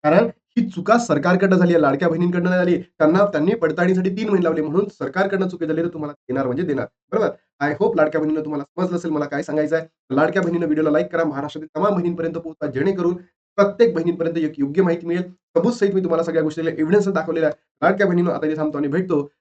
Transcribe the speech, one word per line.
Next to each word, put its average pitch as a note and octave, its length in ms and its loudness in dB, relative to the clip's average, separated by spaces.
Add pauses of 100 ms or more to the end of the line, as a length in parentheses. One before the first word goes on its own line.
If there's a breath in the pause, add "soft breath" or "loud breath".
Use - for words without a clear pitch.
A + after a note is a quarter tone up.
कारण F#3 260 4 (300)
ही G#3 100 0
चुका G#3+ 300 2
सरकारकडनं F3+ 580 2
झाली F3 160 4
आहे, E3 100 4
लाडक्या C#3+ 260 2
बहिणींकडनं F3 420 0
नाही F3+ 60 2
झाली. F3 260 2
त्यांना, F3 440 2
त्यांनी F3 280 0
पडताळणीसाठी F3+ 560 0
तीन G#3+ 180 -4
महिने F#3 160 2
लावले D#3+ 180 0
म्हणून F3 260 0
सरकारकडनं F#3+ 600 -2
चुकी E3+ 180 -6
झाली D#3 160 -2
तर F3 60 -2
तुम्हाला D3+ 240 -8
देणार C3 340 -6
म्हणजे B2+ 160 -4
देणार. C3+ 240 -4 (260)
बरोबर? G#3 180 0 (300 soft breath)
I D3 120 -2 (100)
hope A3+ 140 0
लाडक्या D#3 240 2
बहिणींनो D#3 240 -2
तुम्हाला D3 200 -6
समजलं F3 320 -4
असेल E3+ 140 -4
मला D3+ 140 -2
काय C#3+ 180 -4
सांगायचं D3+ 340 -2
आहे. D#3+ 100 -2 (240)
लाडक्या E3 320 2
बहिणींनो E3+ 240 0
व्हिडिओला D3+ 240 2
लाईक D3+ 220 2
करा, E3 120 0
महाराष्ट्रातील D3 520 -6
तमाम G3 180 2
बहिणींपर्यंत E3+ 400 -2
पोहोचा, D#3 360 -8
जेणेकरून F3 440 0 (420 loud breath)
प्रत्येक G3+ 380 4
बहिणींपर्यंत E3 420 -2
एक D#3 220 -2
योग्य C#3+ 240 0
माहिती E3+ 240 0
मिळेल. F3 240 -4
सबूतसहित G3 640 -2
मी F#3+ 60 2
तुम्हाला E3 240 0
सगळ्या E3 180 0
गोष्टीला D#3+ 280 -2
एव्हिडन्स F3+ 380 2
दाखवलेला D#3+ 380 0
आहे. D3 140 -2 (220)
लाडक्या G3 240 2
बहिणींनो F3 240 2
आताही D#3 260 -2
थांबतो D3+ 220 -4
आणि D3 100 -2
भेटतो D#3 520 -2